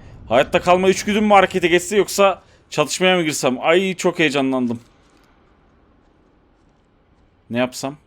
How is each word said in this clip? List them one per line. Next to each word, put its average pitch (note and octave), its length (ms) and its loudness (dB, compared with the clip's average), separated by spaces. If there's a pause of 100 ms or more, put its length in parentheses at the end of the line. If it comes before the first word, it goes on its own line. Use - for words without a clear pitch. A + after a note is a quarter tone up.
(280)
Hayatta D3+ 320 0
kalma F#3 280 2
içgüdüm G#3 360 0
mü G#3 100 2
harekete F3+ 340 2
geçse F3 280 0
yoksa G3 460 0 (280)
çatışmaya F3+ 460 0
mı F3 60 0
girsem? C3+ 380 -2
Ay F3+ 340 0
çok F3 240 -4
heyecanlandım. C3 600 -2 (2750)
Ne A#2 80 -6
yapsam? C3+ 380 -6 (100)